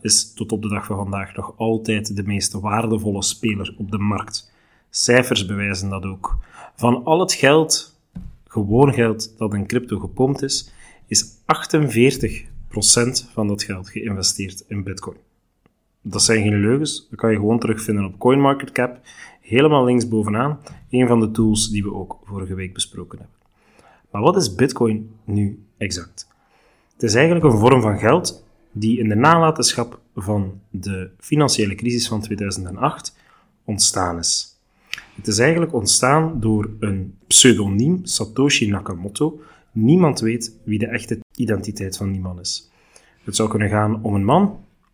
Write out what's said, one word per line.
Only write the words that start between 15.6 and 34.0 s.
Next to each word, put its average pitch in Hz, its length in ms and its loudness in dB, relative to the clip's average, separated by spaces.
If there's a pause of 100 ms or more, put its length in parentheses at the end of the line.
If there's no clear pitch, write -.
Dat 107 220 -4
zijn 110 200 4
geen 104 160 2
leugens, 139 500 0
dat 110 100 -16
kan 113 120 2
je 104 60 2
gewoon 107 220 2
terugvinden 107 460 -2
op 95 140 -12
CoinMarketCap, 135 800 2 (420)
helemaal 135 440 2
links 123 220 2
bovenaan, 110 520 -2 (300)
een 127 180 2
van 117 120 4
de 107 120 0
tools 110 380 0
die 104 140 -2
we 98 100 -6
ook 95 300 -12
vorige 95 320 -10
week 92 180 -10
besproken - 460 -12
hebben. - 160 -20 (760)
Maar 104 100 -4
wat 165 140 4
is 120 200 0
Bitcoin 110 560 0 (120)
nu 104 400 -2 (140)
exact? 90 520 -10 (720)
Het 117 100 0
is 104 60 2
eigenlijk 165 300 4
een 117 140 6
vorm 123 220 8
van 107 160 2
geld 120 480 2 (260)
die 110 280 0
in 107 100 0
de 104 60 2
nalatenschap 160 840 4 (160)
van 98 440 -4 (100)
de 95 400 -8 (100)
financiële 120 560 0
crisis 120 320 -2
van 107 140 -4
tweeduizend 98 460 -6
en 95 100 -12
acht - 380 -4 (480)
ontstaan 92 540 -2